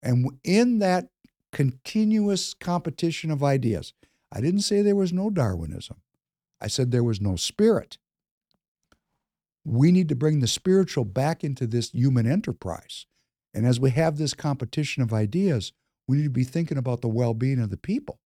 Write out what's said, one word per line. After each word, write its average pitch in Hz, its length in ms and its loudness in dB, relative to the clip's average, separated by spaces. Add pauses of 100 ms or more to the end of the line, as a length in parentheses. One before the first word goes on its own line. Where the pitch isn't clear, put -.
And 123 220 2
w-, - 200 -4
in 226 360 4
that 185 300 2 (420)
continuous 202 1040 0
competition 165 760 -4
of 143 120 -2
ideas, 127 500 0 (380)
I 101 100 -8
didn't 175 200 0
say 202 200 0
there 202 140 4
was 190 180 0
no 190 160 -2
Darwinism. 92 720 -4 (580)
I 104 80 -8
said 123 240 0
there 123 120 4
was 113 180 0
no 98 140 0
spirit. - 640 0 (1700)
We 143 280 4
need 180 180 4
to 147 60 0
bring 151 240 0
the 123 80 2
spiritual 185 580 0
back 131 380 -2
into 131 240 -4
this 117 240 -2
human 120 360 2
enterprise. - 800 -4 (480)
And 113 120 0
as 123 140 2
we 131 120 2
have 156 260 0
this 151 160 -4
competition 143 680 -4
of 113 120 0
ideas, 117 600 0 (340)
we 131 100 2
need 147 60 2
to 151 60 0
be 127 140 0
thinking 160 340 -4
about 123 240 -4
the 123 60 -2
well-being 117 520 0
of 110 100 0
the 98 80 -6
people. - 480 -6